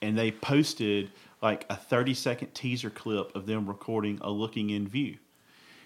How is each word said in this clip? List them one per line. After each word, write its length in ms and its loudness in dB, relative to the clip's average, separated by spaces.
and 160 2
they 140 4
posted, 800 2
like, 280 2
a 60 -4
thirty-second 800 0
teaser 360 -4
clip 460 -4
of 120 -6
them 200 0
recording 540 -2
a 100 -4
Looking 380 -2
in 180 -2
View. 300 -4